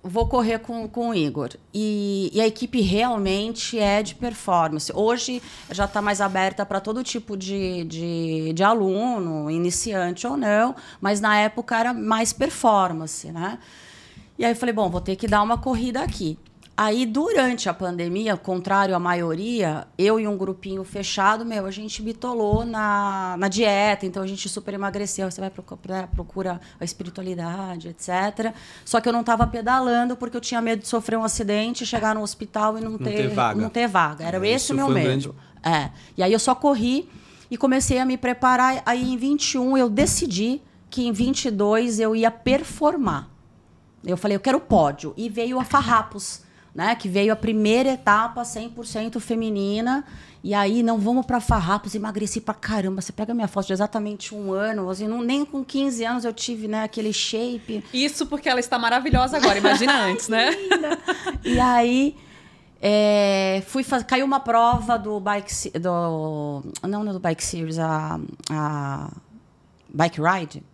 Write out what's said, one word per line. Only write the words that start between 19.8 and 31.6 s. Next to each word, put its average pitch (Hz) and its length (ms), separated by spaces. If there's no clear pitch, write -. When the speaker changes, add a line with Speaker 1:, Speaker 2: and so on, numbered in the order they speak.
Speaker 1:
eu 214 220
e 214 80
um 208 80
grupinho 190 480
fechado, 202 640
meu, 214 200
a 196 60
gente 214 300
bitolou 226 640
na, 202 720
na 196 80
dieta, 202 580
então 190 160
a 190 60
gente 190 220
super 202 240
emagreceu. 196 580
Você - 80
vai 190 100
procu-, 180 380
né, 190 260
procura 180 460
a - 60
espiritualidade, 175 1040
et 170 140
cetera. 208 520
Só - 160
que 226 80
eu 233 60
não 233 100
tava 226 240
pedalando 240 680
porque 240 180
eu 233 60
tinha 233 200
medo 226 200
de - 80
sofrer 226 280
um 220 60
acidente, 220 640